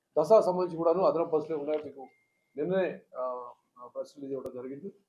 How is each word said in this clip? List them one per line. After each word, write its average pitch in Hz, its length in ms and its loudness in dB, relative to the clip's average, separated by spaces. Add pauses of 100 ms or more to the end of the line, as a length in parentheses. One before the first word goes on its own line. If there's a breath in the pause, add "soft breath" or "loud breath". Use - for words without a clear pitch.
(180)
దసరా 196 220 8
సంబంధించి 180 360 0
కూడాను 170 260 4
అదనపు 160 340 2
బస్సులే 156 200 -2
ఉన్నాయి. 151 280 -2
మీకు 131 220 -14 (500)
నిన్నే, 175 460 -2 (140)
ఆ, 123 380 -6 (240)
ఆ, 123 80 -18
ప్రెస్ 131 300 -10
రిలీజ్ 139 160 -10
ఇవ్వడం 131 180 -8
జరిగింది. 131 440 -12 (140)